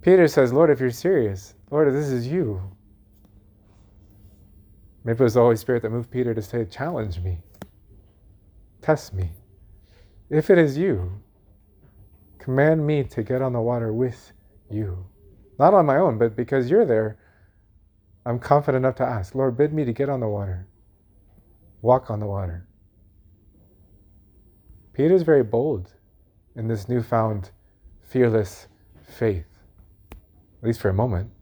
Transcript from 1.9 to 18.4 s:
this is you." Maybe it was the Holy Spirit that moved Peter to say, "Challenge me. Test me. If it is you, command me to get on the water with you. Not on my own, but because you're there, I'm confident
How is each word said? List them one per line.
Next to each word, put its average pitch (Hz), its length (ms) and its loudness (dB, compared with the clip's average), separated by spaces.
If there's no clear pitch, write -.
this 143 160 -2
is 123 180 -2
you." 131 340 -4
Maybe 117 160 -4
it 135 40 6
was 113 100 4
the 120 80 4
Holy 117 160 6
Spirit 120 260 -2
that 110 80 -4
moved 117 180 -8
Peter 123 240 -4
to 113 80 -4
say, 117 240 -6
"Challenge 110 540 -8
me. 87 240 -8
Test - 320 -2
me. 92 180 -6
If 151 200 -2
it 185 80 8
is 143 200 2
you, 113 340 -2
command 147 500 0
me 147 160 0
to - 180 -6
get 127 200 -4
on 131 100 -2
the 120 80 -4
water 117 320 -2
with 117 400 -4
you. 95 380 -8
Not 165 140 6
on 180 120 6
my 139 120 2
own, 156 200 0
but 110 200 0
because 127 340 -2
you're 214 140 4
there, 110 320 0
I'm 120 140 -4
confident 139 460 2